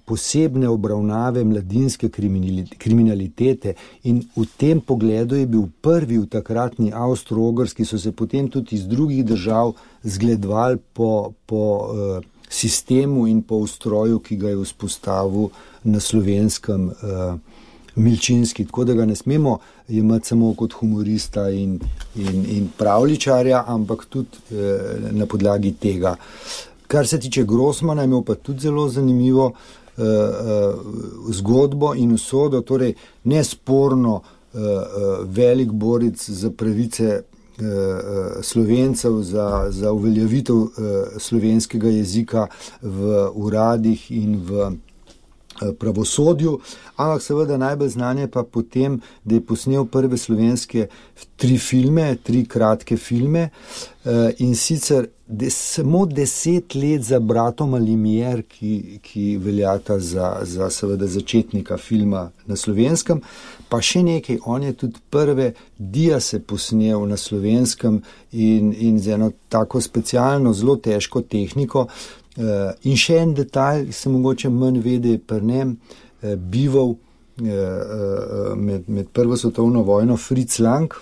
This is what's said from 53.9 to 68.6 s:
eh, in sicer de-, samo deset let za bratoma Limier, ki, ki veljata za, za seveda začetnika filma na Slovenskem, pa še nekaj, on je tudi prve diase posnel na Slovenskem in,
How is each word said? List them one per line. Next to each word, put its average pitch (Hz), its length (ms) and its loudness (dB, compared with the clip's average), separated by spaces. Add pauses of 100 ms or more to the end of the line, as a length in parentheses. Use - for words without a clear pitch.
eh, 123 100 -8 (260)
in 123 200 2
sicer 139 500 0 (180)
de-, 113 260 -6
samo 165 560 0
deset 160 680 -2
let 143 280 0
za 120 160 2
bratoma 117 580 0
Limier, 110 640 0
ki, 104 560 -6
ki 101 380 -4
veljata 101 600 0
za, 90 400 -2
za 92 300 -4
seveda 98 380 -2
začetnika 98 720 -2
filma 101 540 -2 (120)
na 101 120 -6
Slovenskem, 131 640 0 (440)
pa 120 140 -2
še 175 240 2
nekaj, 156 380 0
on 127 220 -4
je 135 100 -4
tudi 123 340 -6
prve 135 440 2 (240)
diase 113 640 0
posnel 107 680 0
na 101 100 -2
Slovenskem 110 840 0 (280)
in, 110 440 2